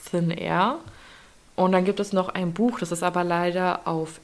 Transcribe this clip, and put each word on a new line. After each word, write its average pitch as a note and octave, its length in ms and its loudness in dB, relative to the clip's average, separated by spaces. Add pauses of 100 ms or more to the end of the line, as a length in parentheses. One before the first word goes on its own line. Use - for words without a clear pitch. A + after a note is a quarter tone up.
(100)
Thin F3 200 0
Air. E3+ 480 0 (800)
Und F#3 160 4
dann F#3 120 4
gibt G3 160 0
es G3+ 120 -6
noch F#3 160 2
ein F3+ 240 -2
Buch, A3+ 280 0
das E3+ 100 -4
ist E3+ 140 -2
aber F3 180 2
leider F3 640 0
auf D#3+ 380 -2